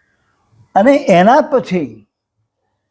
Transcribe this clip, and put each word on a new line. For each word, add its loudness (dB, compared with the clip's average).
અને 2
એના 2
પછી -6